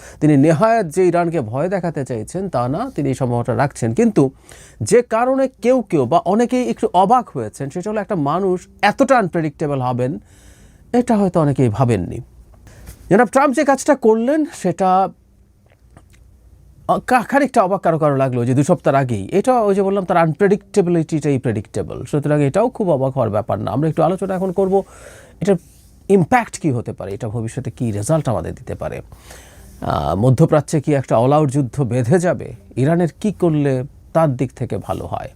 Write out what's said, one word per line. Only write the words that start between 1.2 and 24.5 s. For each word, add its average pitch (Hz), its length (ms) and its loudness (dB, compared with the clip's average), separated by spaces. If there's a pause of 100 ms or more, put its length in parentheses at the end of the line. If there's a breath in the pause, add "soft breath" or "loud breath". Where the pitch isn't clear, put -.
ভয় 131 280 -4
দেখাতে 170 360 -4
চাইছেন 135 440 -6
তা 123 200 -2
না, 214 220 -4
তিনি 143 180 -4
এই 131 60 0
সম্ভাবনাটা 120 420 -2
রাখছেন। 131 380 -2
কিন্তু 170 360 2 (520 loud breath)
যে 139 200 4
কারণে 262 460 0 (140)
কেউ 247 200 2
কেউ 139 240 0
বা 165 120 2
অনেকেই 233 520 0
একটু 220 220 -2
অবাক 202 360 2
হয়েছেন, 135 420 -8
সেটা 185 200 -8
হলো 214 100 -4
একটা 196 160 -4
মানুষ 175 520 -2 (140)
এতটা 254 360 2
আনপ্রেডিক্টেবল 156 600 -4
হবেন, 127 380 -4 (720 soft breath)
এটা 240 240 2
হয়তো 190 240 2
অনেকেই 139 280 2
ভাবেননি। 101 520 -2 (880 loud breath)
জনাব 240 180 4
ট্রাম্প 269 280 2
যে 311 80 2
কাজটা 277 300 2
করলেন 247 500 2 (100)
সেটা 185 540 0 (2000)
কা-, 247 160 2
খানিকটা 269 400 2
অবাক 190 180 0
কারো 165 180 0
কারো 147 180 2
লাগলো 127 280 0
যে 127 100 2
দুই 143 100 4
সপ্তাহ 160 300 0
আগেই। 123 380 0
এটা 240 280 2
ওই 202 140 2
যে 202 80 0
বললাম 196 220 0
তার 175 120 0
আনপ্রেডিক্টেবিলিটিটাই 165 1200 2
প্রেডিক্টেবল, 107 680 -6
সুতরাং 147 380 0
এটাও 190 260 2
খুব 202 220 -4
অবাক 135 220 0
হওয়ার 120 180 0
ব্যাপার 101 280 -2
না। 104 120 -6
আমরা 139 180 0
একটু 156 140 -2
আলোচনা 185 320 0
এখন 185 180 -4